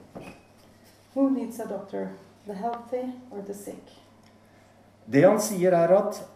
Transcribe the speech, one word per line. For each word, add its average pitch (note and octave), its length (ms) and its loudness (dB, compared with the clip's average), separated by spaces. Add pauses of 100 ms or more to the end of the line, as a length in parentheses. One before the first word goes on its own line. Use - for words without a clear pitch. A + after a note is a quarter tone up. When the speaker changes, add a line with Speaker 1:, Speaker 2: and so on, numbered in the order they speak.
(1160)
Speaker 1:
Who C4+ 140 4
needs A#3 300 -4
a G#3+ 60 -8
doctor? G3 420 -8 (380)
The G3+ 80 -10
healthy A#3 600 -6 (180)
or G3+ 100 -10
the G3 120 -10
sick? - 380 -16 (1200)
Speaker 2:
Det C#3 120 8
han G#3+ 180 6
sier F3+ 320 0
er E3+ 220 6
at G3+ 280 0 (120)